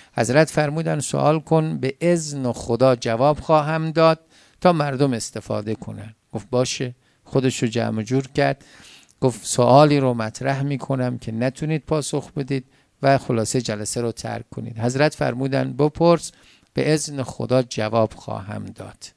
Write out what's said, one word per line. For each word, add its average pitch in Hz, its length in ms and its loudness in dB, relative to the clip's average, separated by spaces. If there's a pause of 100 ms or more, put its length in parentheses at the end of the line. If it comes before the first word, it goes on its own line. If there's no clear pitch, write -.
(160)
حضرت 127 340 2
فرمودن: 156 500 -2
"سوال 143 400 0
کن، 156 380 0
به 131 220 -4
اذن 151 520 0
خدا 123 440 2
جواب 123 440 0
خواهم 160 500 0
داد 160 300 4 (400)
تا 180 120 6
مردم 143 400 2
استفاده 107 640 -4
کنن." 107 400 -12 (180)
گفت: 110 180 -8
"باشه." 123 440 -2 (300)
خودشو 131 420 0
جمع 113 360 -2
جور 131 240 -2
کرد، 139 380 -2 (560)
گفت: 131 260 -2
"سوالی 143 540 6
رو 131 140 0
مطرح 127 480 -4
می‌کنم 127 560 -4
که 113 140 -10
نتونید 135 540 -4
پاسخ 151 460 -4
بدید 135 320 -6 (380)
و 139 160 4
خلاصه 120 420 -2
جلسه 107 400 -6
رو 117 120 -2
ترک 113 380 -10
کنید." 113 280 -12
حضرت 131 360 0
فرمودن: 131 580 -2
"بپرس، 156 600 2 (420)
به 135 180 0
اذن 147 300 -4
خدا 123 400 0
جواب 110 500 0
خواهم 104 520 -10
داد." - 520 -16